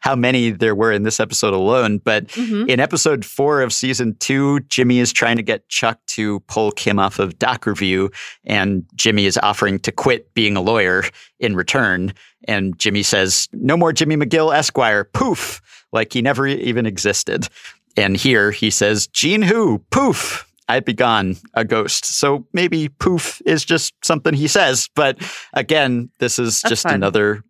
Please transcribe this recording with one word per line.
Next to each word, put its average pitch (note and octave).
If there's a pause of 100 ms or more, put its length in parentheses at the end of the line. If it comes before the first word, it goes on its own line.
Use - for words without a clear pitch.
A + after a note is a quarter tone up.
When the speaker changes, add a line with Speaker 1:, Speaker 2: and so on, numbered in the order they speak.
Speaker 1:
how C3+
many B2
there G#2+
were A2
in G2+
this A2
episode A2
alone. G#2
But G#2+
Speaker 2:
Mm-hmm. A3
Speaker 1:
in B2+
episode C#3+
four C#3+
of B2
season B2+
two, C#3
Jimmy B2
is A#2+
trying A#2
to A2+
get G#2
Chuck A#2
to G#2
pull G#2+
Kim G#2
off F#2+
of F#2+
Doc A#2
Review, F#2+ (340)
and G2 (100)
Jimmy G#2
is F#2
offering G2+
to -
quit -
being G#2
a F#2
lawyer F#2+ (340)
in G#2+
return. F#2+ (340)
And F#2+
Jimmy G#2
says, F#2+
"No C3+
more E3+
Jimmy D#3
McGill D#3
Esquire, A2+
poof," - (320)
like A2
he B2
never C#3
e-, C3+
even A#2+
existed. - (480)
And G2
here G#2
he G#2+
says, G#2
"Gene G#3
who, F#3+ (120)
poof, - (220)
I A#2+
be A#2
gone, G#2 (180)
a A#2
ghost." A2
So C#3+
maybe E3+
poof -
is D#3+
just - (100)
something D#3+
he D3
says. D3
But C#3 (360)
again, B2+ (120)
this B2
is A#2
Speaker 2:
That's A#3
Speaker 1:
just A3+
Speaker 2:
fun. D#3+
Speaker 1:
another G#2